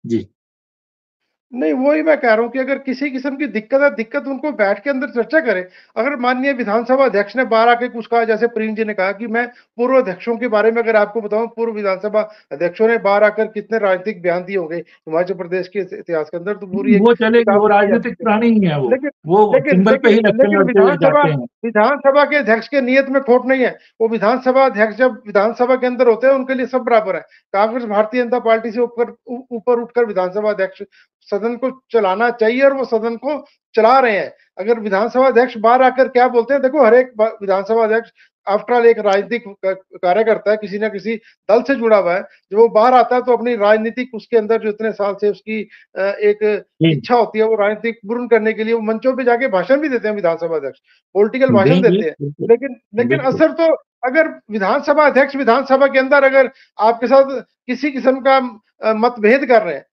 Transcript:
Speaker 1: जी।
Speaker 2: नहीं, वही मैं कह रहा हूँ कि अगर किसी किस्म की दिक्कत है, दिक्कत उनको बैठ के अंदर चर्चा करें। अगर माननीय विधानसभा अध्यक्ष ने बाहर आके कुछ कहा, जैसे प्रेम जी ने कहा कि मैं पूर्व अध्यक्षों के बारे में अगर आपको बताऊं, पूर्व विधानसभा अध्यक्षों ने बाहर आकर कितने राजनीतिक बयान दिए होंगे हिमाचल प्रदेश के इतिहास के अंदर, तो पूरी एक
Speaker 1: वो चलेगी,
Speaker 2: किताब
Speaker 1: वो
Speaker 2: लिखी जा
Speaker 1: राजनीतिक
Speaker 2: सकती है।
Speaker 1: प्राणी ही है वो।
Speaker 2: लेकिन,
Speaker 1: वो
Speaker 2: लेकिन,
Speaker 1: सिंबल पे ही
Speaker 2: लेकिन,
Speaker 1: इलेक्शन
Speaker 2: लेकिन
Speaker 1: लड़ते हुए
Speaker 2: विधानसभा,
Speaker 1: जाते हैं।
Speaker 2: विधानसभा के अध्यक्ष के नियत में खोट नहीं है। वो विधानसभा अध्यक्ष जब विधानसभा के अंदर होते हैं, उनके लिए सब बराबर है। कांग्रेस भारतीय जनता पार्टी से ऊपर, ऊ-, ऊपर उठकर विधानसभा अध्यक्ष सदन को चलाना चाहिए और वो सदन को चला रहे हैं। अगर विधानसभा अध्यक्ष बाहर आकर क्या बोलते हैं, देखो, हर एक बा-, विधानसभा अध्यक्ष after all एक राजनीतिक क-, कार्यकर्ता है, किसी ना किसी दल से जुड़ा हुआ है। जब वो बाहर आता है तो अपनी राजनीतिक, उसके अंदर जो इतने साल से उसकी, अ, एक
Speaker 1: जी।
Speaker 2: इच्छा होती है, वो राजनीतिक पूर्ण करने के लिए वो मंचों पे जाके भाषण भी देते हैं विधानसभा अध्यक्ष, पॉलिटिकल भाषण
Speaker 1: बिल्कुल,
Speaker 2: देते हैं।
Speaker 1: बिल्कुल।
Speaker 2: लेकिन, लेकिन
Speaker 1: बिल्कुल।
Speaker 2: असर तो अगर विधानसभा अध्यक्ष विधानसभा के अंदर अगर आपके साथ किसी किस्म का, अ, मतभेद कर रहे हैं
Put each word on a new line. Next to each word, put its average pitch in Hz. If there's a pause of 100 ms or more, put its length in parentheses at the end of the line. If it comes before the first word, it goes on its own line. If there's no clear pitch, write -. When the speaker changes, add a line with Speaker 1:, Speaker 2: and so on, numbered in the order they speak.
Speaker 1:
जी। 113 (1300)
Speaker 2:
नहीं, 302
वही 285
मैं 311
कह 233
रहा 226
हूँ 233
कि 262
अगर 262
किसी 269
किस्म 262
की 285
दिक्कत 220
है, 285
दिक्कत 226
उनको 277
बैठ 202
के 285
अंदर 269
चर्चा 233
करें। 190 (300)
अगर 269
माननीय 254
विधानसभा 240
अध्यक्ष 202
ने 262
बाहर 226
आके 240
कुछ 233
कहा, 233
जैसे 220
प्रेम 220
जी 220
ने 214
कहा 196
कि 202
मैं 233
पूर्व 254
अध्यक्षों 208
के 240
बारे 214
में 233
अगर 220
आपको 208
बताऊं, 214
पूर्व 233
विधानसभा 208 (220)
अध्यक्षों 175
ने 233
बाहर 202
आकर 214
कितने 214
राजनीतिक 185
बयान 175
दिए 196
होंगे 170
हिमाचल 170
प्रदेश 180
के 208
इतिहास 170
के 175
अंदर, 180
तो 202
पूरी 214
एक 196
Speaker 1:
वो 233
चलेगी, 226
Speaker 2:
किताब 208
Speaker 1:
वो 208
Speaker 2:
लिखी 208
जा 202
Speaker 1:
राजनीतिक 208
Speaker 2:
सकती 220
है। 208
Speaker 1:
प्राणी 226
ही 196
है 151
वो। 127
Speaker 2:
लेकिन, 269 (160)
Speaker 1:
वो 208
Speaker 2:
लेकिन, 269
Speaker 1:
सिंबल 196
पे -
ही 208
Speaker 2:
लेकिन, 226
Speaker 1:
इलेक्शन 220
Speaker 2:
लेकिन 202
Speaker 1:
लड़ते 208
हुए 190
Speaker 2:
विधानसभा, 190
Speaker 1:
जाते 160
हैं। 143 (180)
Speaker 2:
विधानसभा 269
के 285
अध्यक्ष 220
के 285
नियत 262
में 269
खोट 247
नहीं 262
है। 202 (220)
वो 220
विधानसभा 240
अध्यक्ष 214
जब 247
विधानसभा 226
के 247
अंदर 247
होते 226
हैं, 277
उनके 262
लिए 254
सब 254
बराबर 226
है। - (300)
कांग्रेस 220
भारतीय 214
जनता 240
पार्टी 226
से 240
ऊपर, 233 (100)
ऊ-, 247 (100)
ऊपर 240
उठकर 240
विधानसभा 202
अध्यक्ष 190 (380)
सदन 220
को 254
चलाना 220
चाहिए 233
और 277
वो 269
सदन 233
को 269 (280)
चला 233
रहे 220
हैं। 139 (240)
अगर 220
विधानसभा 220
अध्यक्ष 247
बाहर 233
आकर 254
क्या 247
बोलते 240
हैं, 277
देखो, 262
हर 220
एक 254
बा-, 220 (100)
विधानसभा 196
अध्यक्ष 220 (400)
after 208
all 240
एक 226
राजनीतिक 202
क-, 190 (120)
कार्यकर्ता 202
है, 214
किसी 208
ना 214
किसी 202 (340)
दल 240
से 277
जुड़ा 226
हुआ 175
है। 196
जब -
वो 233
बाहर 220
आता 247
है 247
तो 240
अपनी 233
राजनीतिक, 220
उसके 220
अंदर 214
जो 214
इतने 214
साल 202
से 208
उसकी, 214 (280)
अ, 185
एक 208 (440)
Speaker 1:
जी। 165
Speaker 2:
इच्छा 135
होती 220
है, 220
वो 220
राजनीतिक 214 (100)
पूर्ण 240
करने 220
के 214
लिए 226
वो 233
मंचों 220
पे 262
जाके 240
भाषण 208
भी 311
देते 226
हैं 214
विधानसभा 165
अध्यक्ष, 139 (360)
पॉलिटिकल 247
भाषण 196
Speaker 1:
बिल्कुल, 175
Speaker 2:
देते 185
हैं। 147
Speaker 1:
बिल्कुल। 143
Speaker 2:
लेकिन, 254 (260)
लेकिन 240
Speaker 1:
बिल्कुल। 262
Speaker 2:
असर 320
तो 320 (300)
अगर 311 (100)
विधानसभा 277
अध्यक्ष 269
विधानसभा 269
के 269
अंदर 269
अगर 269 (300)
आपके 233
साथ 269
किसी 254
किस्म 262
का, 254 (220)
अ, 220
मतभेद 233
कर 226
रहे 170
हैं 135